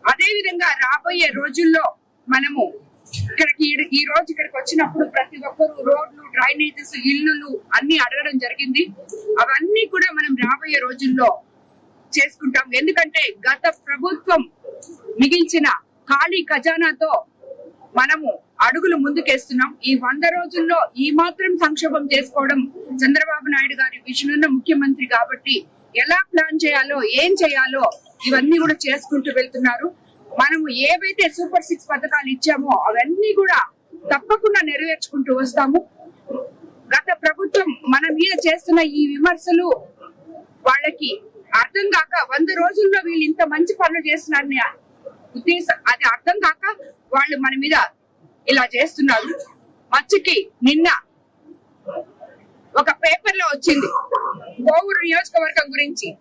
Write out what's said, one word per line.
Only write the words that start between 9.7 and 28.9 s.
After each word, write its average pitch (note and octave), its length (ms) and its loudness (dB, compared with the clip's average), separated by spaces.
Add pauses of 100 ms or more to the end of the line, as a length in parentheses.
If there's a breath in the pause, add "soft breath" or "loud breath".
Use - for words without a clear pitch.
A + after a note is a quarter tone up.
కూడా F#4 280 0
మనం D4+ 300 -2
రాబోయే C#4 360 -2
రోజుల్లో B3+ 600 0 (800)
చేసుకుంటాం. C4 560 -2
ఎందుకంటే D#4 580 0 (180)
గత D#4+ 220 0 (140)
ప్రభుత్వం D#4 600 -2 (720)
మిగిల్చిన D#4 460 2 (460)
ఖాళీ E4 420 0
ఖజానాతో D#4+ 680 0 (760)
మనము C#4+ 420 0 (220)
అడుగులు D#4 340 2
ముందుకేస్తున్నాం. C#4 920 0
ఈ C4 100 2
వంద B3+ 280 -2
రోజుల్లో E4+ 760 0
ఈ C#4+ 140 0
మాత్రం F4 460 0
సంక్షోభం D#4 560 -2
చేసుకోవడం C4+ 460 0 (180)
చంద్రబాబు C#4+ 720 0
నాయుడు C#4 260 -2
గారి C4 240 -4
విజన్ B3+ 340 -6
ఉన్న D4 160 2
ముఖ్యమంత్రి C#4 580 2
కాబట్టి A#3 600 -2 (320)
ఎలా C#4+ 200 2 (160)
ప్లాన్ D#4+ 320 0
చేయాలో, C#4+ 380 0
ఏం C#4 320 2 (100)
చేయాలో C4+ 460 2 (360)
ఇవన్నీ C#4 300 4
కూడా D#4 180 2 (140)
చేసుకుంటూ C#4+ 460 -2